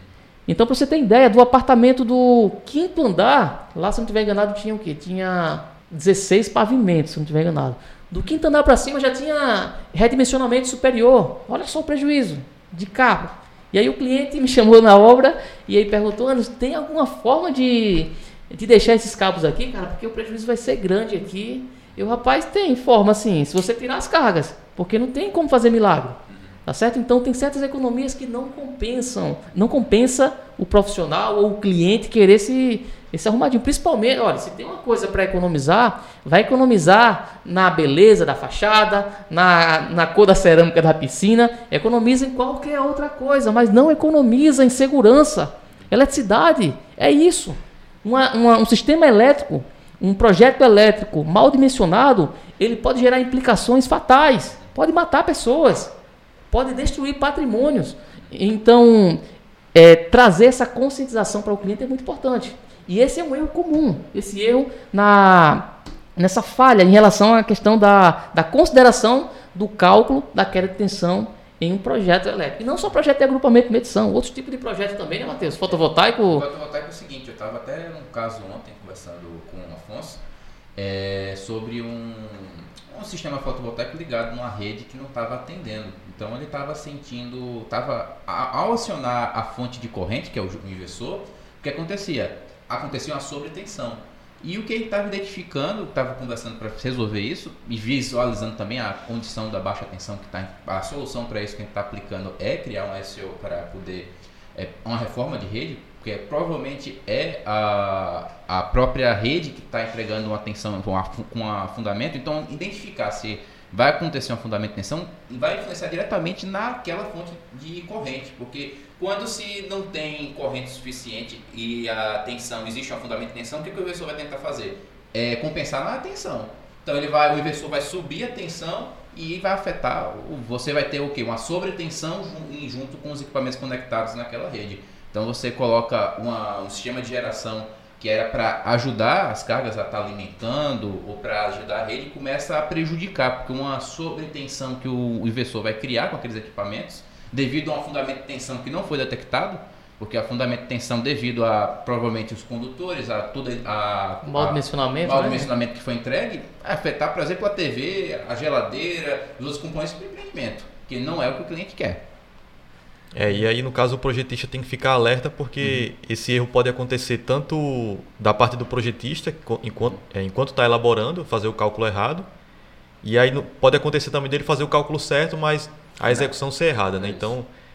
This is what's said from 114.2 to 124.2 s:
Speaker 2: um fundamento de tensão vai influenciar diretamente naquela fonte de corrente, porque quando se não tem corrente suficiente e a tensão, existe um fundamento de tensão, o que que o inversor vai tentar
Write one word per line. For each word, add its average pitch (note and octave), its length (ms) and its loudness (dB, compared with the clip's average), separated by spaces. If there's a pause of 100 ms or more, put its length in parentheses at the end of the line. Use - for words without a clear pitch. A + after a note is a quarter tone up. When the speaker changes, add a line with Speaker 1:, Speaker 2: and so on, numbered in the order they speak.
Speaker 2:
um A2+ 40 -6
fundamento G#2+ 340 -8
de - 40 -18
tensão D#3+ 320 -10 (220)
vai B2+ 300 -6
influenciar - 280 -12
diretamente F3+ 580 -8
naquela G3 600 -10
fonte E3+ 260 -16 (220)
de D#3+ 300 -18
corrente, C#3 540 -14
porque C#3+ 380 -16 (240)
quando G3+ 260 -6
se G3+ 440 -12
não G3 140 -10
tem D3+ 500 -12
corrente A#2 360 -10
suficiente A2+ 720 -16 (120)
e A#2 340 -8
a A2 320 -6
tensão, A#2 480 -12
existe A#2 260 -12
um - 40 -10
fundamento - 320 -12
de - 60 -18
tensão, - 260 -12
o - 20 -12
que F#3 80 -14
que - 80 -12
o - 20 -6
inversor F3 260 -10
vai D3+ 80 -12
tentar C#3+ 220 -14